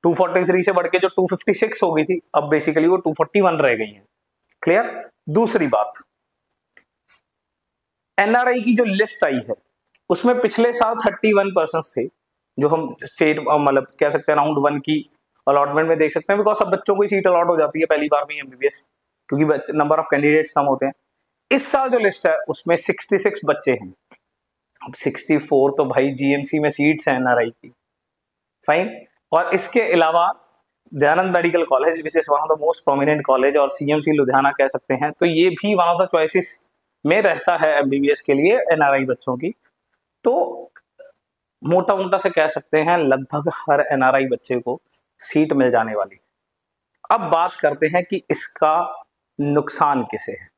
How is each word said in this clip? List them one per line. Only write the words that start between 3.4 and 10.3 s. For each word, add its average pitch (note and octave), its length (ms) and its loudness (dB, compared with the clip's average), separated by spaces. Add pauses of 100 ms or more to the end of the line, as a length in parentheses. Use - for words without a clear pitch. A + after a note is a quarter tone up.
वन F3+ 140 2
रह C#3 200 2
गई G#2+ 180 -6
हैं। G2+ 140 -20 (560)
क्लियर? G3+ 480 -2 (200)
दूसरी G#3 360 2
बात, G#2 260 0 (2250)
एनआरआई A#3+ 420 2
की A3+ 160 0
जो A#3+ 80 2
list G#3 400 -2
आई C#3 140 -2 (100)
है A2 60 -6 (560)
उसमें B3 300 2